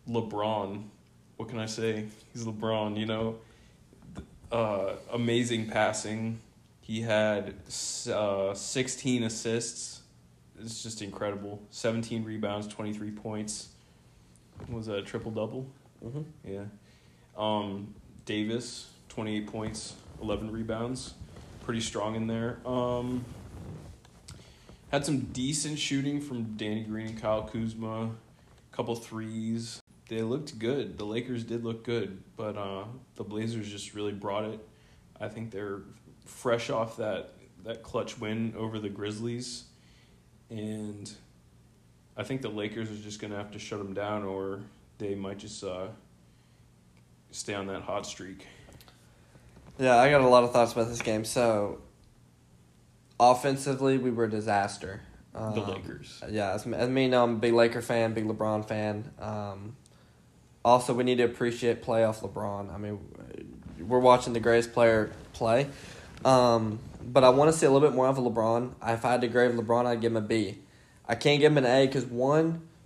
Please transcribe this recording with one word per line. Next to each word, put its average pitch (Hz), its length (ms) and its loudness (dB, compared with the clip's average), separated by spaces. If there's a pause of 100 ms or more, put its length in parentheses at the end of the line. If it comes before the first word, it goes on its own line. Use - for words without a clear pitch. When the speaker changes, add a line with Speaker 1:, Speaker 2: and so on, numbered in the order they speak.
Speaker 1:
LeBron, 104 760 -2 (520)
what 113 120 -8
can 120 100 -8
I 110 80 -4
say? 110 400 -2 (260)
He's 117 120 -10
LeBron, 107 520 -2
you 110 100 -2
know. 113 300 -2 (1120)
Uh, 101 460 0 (160)
amazing 117 560 0
passing. 110 720 0 (400)
He 113 200 -6
had 107 540 0 (120)
s-, - 400 -8
uh, 98 480 0
sixteen 127 720 -2
assists. - 760 -4 (580)
It's 113 220 -12
just 110 200 -10
incredible. 101 580 -6 (100)
Seventeen 113 520 -2
rebounds, 104 460 -4
twenty-three 104 440 -8
points. 107 560 -8 (1000)
Was 113 180 -8
that 104 120 -4
a 101 40 -4
triple-double? 113 640 -6 (380)
Speaker 2:
Mm-hmm. 139 180 -8 (220)
Speaker 1:
Yeah. 101 200 -8 (720)
Um, 104 580 -2 (320)
Davis, 107 640 -4 (180)
twenty-eight 107 380 -6
points, 110 480 -8 (260)
eleven 107 320 -4
rebounds. 113 640 -6 (500)
Pretty 113 160 -2
strong 107 340 -4
in 113 120 -2
there. 113 400 -2
Um, 123 580 -2 (1700)
had 147 160 0
some 139 140 0
decent 147 580 -4
shooting 143 420 -2
from 117 360 -6
Danny 107 260 -4
Green 110 240 -8
and 110 160 -10
Kyle 110 220 0
Kuzma. 113 680 -6 (640)
Couple 117 240 -4
threes. 113 840 -6 (280)
They 113 120 -4
looked 123 380 -4
good. 110 400 -2
The 104 60 -8
Lakers 117 400 -4
did 117 200 -6
look 113 200 -6
good, 98 380 -4 (140)
but, 107 220 -6
uh, 98 260 -6 (300)
the 113 100 -10
Blazers 107 460 -6
just 101 240 -12
really 104 180 -4
brought 104 320 -4
it. 110 160 -8 (580)
I 107 100 -8
think 113 220 -10
they're 101 320 -8 (440)
fresh 117 420 -2
off 113 300 -2
that, 107 360 -4 (300)
that 110 180 -10
clutch - 360 -6
win 113 380 -4
over 110 220 -6
the 104 120 -6
Grizzlies, 113 720 -8 (840)
and 107 600 -8 (1040)
I 107 100 -8
think 135 180 -4
the 110 80 -4
Lakers 110 400 -4
are 104 120 -10
just 104 180 -12
gonna 107 160 -6
have 104 160 -8
to 107 60 -10
shut 104 220 -8
'em 98 140 -8
down, 104 300 -4
or 98 360 -6 (380)
they 101 160 -4
might 98 240 -6
just, - 260 -12
uh, 92 220 -6 (1400)
stay - 240 -8
on 98 140 -6
that 95 140 -8
hot 101 220 -4
streak. 92 420 -14 (1300)
Speaker 2:
Yeah, 127 180 6
I 131 140 10
got 143 100 8
a 127 80 8
lot 123 160 10
of 120 80 0
thoughts 117 200 6
about 117 160 0
this 120 120 -6
game. 110 240 0
So, 113 540 2 (1400)
offensively, 135 800 4
we 123 140 0
were 117 140 2
a 110 60 0
disaster. 101 680 -2 (320)
Speaker 1:
The - 80 -10
Speaker 2:
Um, 107 300 -4
Speaker 1:
Lakers. - 580 -12
Speaker 2:
Yeah, 101 240 -2
as, 107 140 -4
as 117 240 0
me 131 180 4
know, 123 160 6
I'm 117 120 2
a - 20 -2
big 117 160 4
Laker 117 260 6
fan, 113 320 2
big 107 140 -2
LeBron 107 420 0
fan. 107 500 -4
Um, 104 580 -8 (840)
also, 123 300 6
we 123 120 2
need 127 120 4
to 120 80 6
appreciate 120 580 0
playoff 113 380 2
LeBron. 101 520 -6
I - 40 -8
mean, 104 240 -6 (800)
we're 117 180 2
watching 123 360 8
the 117 60 0
greatest 117 340 4
player 113 360 6 (220)
play. 120 360 2 (560)
Um, 117 540 6 (240)
but 127 220 6
I 127 60 12
wanna 147 240 8
see 160 100 4
a 139 60 8
little 139 180 10
bit 127 80 0
more 127 100 6
of 135 120 4
a - 20 0
LeBron. 117 540 2 (120)
If 117 200 0
I 120 60 4
had 123 100 4
to 120 60 2
grade 120 240 6
LeBron, 117 340 2
I'd 117 160 0
give 113 100 2
him 113 60 2
a - 20 0
B. 107 380 0 (500)
I 117 60 0
can't 147 260 4
give 151 100 10
him 147 80 6
an 131 80 6
A 135 220 8
'cause, 135 160 -2
one, 147 640 2 (180)